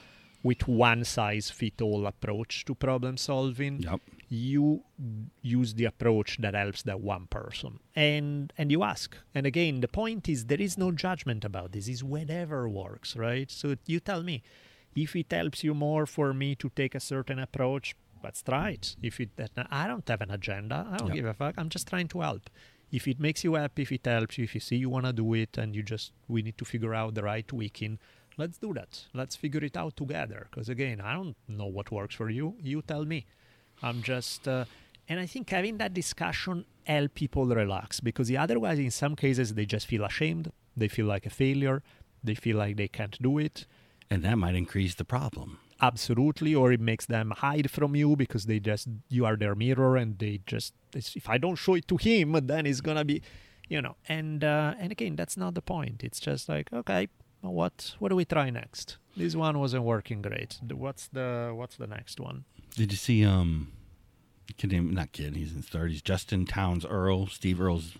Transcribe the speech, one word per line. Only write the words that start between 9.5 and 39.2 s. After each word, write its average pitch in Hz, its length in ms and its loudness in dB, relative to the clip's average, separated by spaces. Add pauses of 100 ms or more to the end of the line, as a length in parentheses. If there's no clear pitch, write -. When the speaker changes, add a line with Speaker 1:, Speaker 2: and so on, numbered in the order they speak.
Speaker 1:
the 120 80 2
point 220 400 -2
is 127 180 0
there 143 140 2
is 196 180 0
no 185 140 2
judgment 143 520 -2
about 92 280 -6
this. 104 160 -4
It's 127 160 -6
whatever 151 640 -4
works, 98 480 -6
right? 120 340 -2
So 143 240 -2 (120)
you 165 120 0
tell 175 240 -4
me, 160 200 -6 (520)
if 156 220 0
it 165 160 -2
helps 170 320 -2
you 151 100 2
more 147 320 2
for 143 260 0
me 139 240 0
to 135 200 -4
take 135 180 0
a 131 60 -8
certain 135 400 -4
approach, 131 560 -2 (260)
let's - 200 -10
try 151 280 0
it. - 320 -8
If 117 180 -4
it, 110 160 -4
that, - 140 -6 (200)
I 147 160 -2
don't 226 220 -6
have 110 120 0
an 98 100 -6
agenda. 104 600 -4
I 185 80 -4
don't 233 100 -2
Speaker 2:
Yep. 151 80 -2
Speaker 1:
give 135 100 -2
a 110 80 -2
fuck. 147 240 -4
I'm 160 120 -4
just - 180 -8
trying 180 200 -2
to 175 120 -6
help. 143 300 -4 (420)
If 127 160 -2
it 131 120 0
makes 151 240 0
you 165 100 2
happy, 147 280 0
if 135 100 -4
it 127 120 -2
helps 113 320 2
you, 123 80 -2
if - 100 -4
you 113 60 -6
see - 160 -2
you 127 140 0
wanna 127 220 0
do 113 220 2
it, 113 220 0
and 110 200 -2
you 107 60 -2
just, 107 300 -8 (160)
we 117 140 0
need 110 160 -8
to 120 60 -8
figure 113 300 -2
out 110 200 -2
the 107 80 -2
right 107 300 -2
weekend, 110 460 -6 (380)
let's 165 220 -6
do 214 160 -6
that. - 300 -12 (100)
Let's 127 220 -6
figure 147 280 -4
it 147 120 -6
out 165 200 -6
together. 127 540 -6
'Cause 117 180 -8
again, 123 320 -2
I 104 140 -4
don't 180 220 -6 (120)
know 104 180 -6
what 98 240 -6
works 101 240 -4
for 110 160 -4
you. 151 300 -4
You 147 220 -4
tell 151 220 -4
me. 151 220 -4 (560)
I'm 120 200 -2
just, 127 460 -4
uh, 127 160 0 (440)
and 170 120 -4
I 180 60 -4
think 262 240 -8
having 202 280 0
that 202 160 -4
discussion 170 720 -2 (200)
help 147 300 2
people 135 320 2
relax, 101 540 2
because 120 280 0
the 127 80 2
otherwise, 180 420 2
in 131 120 2
some 147 260 0
cases, 127 380 4